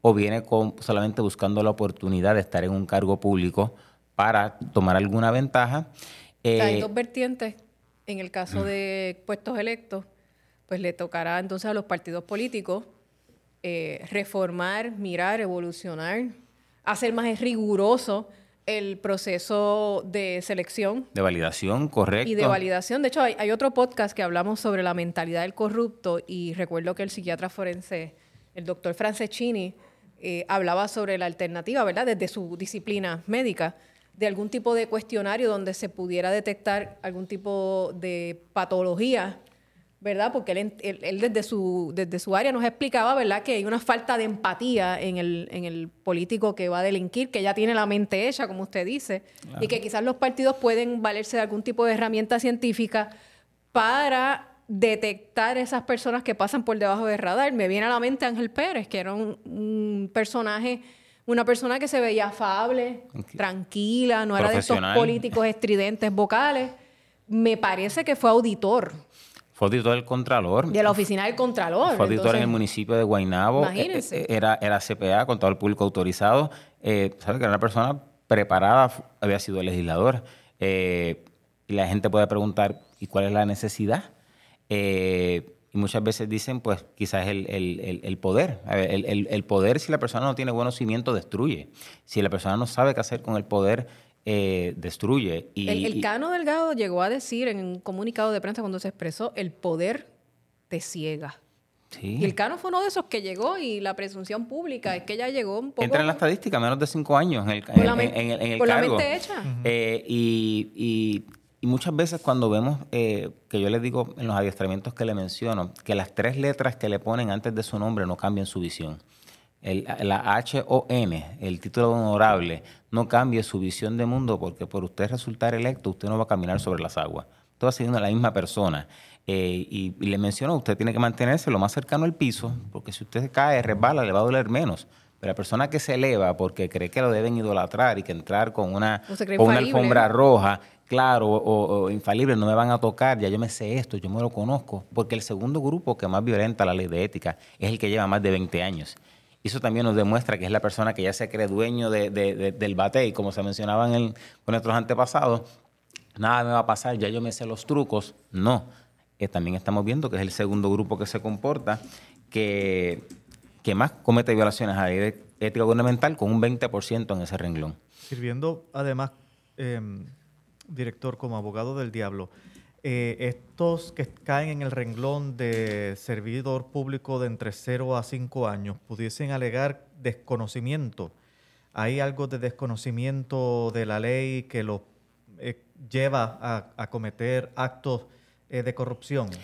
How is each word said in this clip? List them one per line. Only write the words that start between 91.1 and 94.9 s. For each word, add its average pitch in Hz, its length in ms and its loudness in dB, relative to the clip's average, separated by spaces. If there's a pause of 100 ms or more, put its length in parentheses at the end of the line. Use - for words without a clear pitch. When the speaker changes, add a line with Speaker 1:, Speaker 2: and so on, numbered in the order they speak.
Speaker 1:
destruye. 101 540 -4 (360)
Si - 160 -2
la 98 80 4
persona 98 280 0
no 120 80 0
sabe 127 280 2
qué 117 80 -2
hacer 113 200 -4
con 110 140 -4
el 101 100 -2
poder, 104 420 2 (380)
eh, 95 520 0
destruye. 92 760 -2